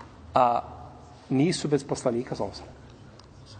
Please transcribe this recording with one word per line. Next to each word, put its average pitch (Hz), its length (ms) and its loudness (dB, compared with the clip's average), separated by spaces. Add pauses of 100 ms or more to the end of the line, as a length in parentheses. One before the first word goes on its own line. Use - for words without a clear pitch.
(340)
a 123 280 4 (680)
nisu 147 380 2
bez 143 160 2
poslanika, 123 520 -2
sallallahu 101 260 -6
alejhi - 120 -18 (840)